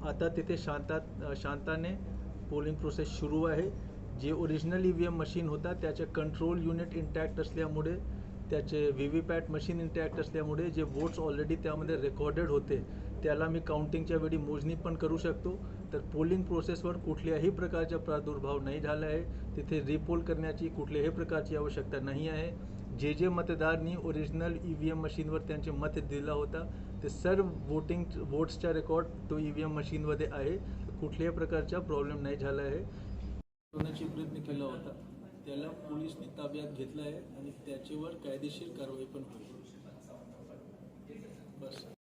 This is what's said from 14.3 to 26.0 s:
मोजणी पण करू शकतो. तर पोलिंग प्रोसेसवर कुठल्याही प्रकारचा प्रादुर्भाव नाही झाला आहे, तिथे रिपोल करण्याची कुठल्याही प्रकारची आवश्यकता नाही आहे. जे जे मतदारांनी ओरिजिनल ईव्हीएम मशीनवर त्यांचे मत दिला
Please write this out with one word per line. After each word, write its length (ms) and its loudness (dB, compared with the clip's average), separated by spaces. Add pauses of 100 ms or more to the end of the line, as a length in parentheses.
मोजणी 380 0
पण 200 0
करू 220 2
शकतो. 420 0 (340)
तर 60 0
पोलिंग 440 4
प्रोसेसवर 540 2
कुठल्याही 520 4
प्रकारचा 480 2
प्रादुर्भाव 640 0
नाही 180 -2
झाला 260 0
आहे, 180 2 (320)
तिथे 300 2
रिपोल 340 2
करण्याची 480 0
कुठल्याही 420 2
प्रकारची 460 0
आवश्यकता 440 -2
नाही 300 0
आहे. 440 -4 (240)
जे 160 2
जे 140 6
मतदारांनी 760 4
ओरिजिनल 640 0
ईव्हीएम 380 2
मशीनवर 360 0
त्यांचे 320 -2
मत 160 0
दिला 440 0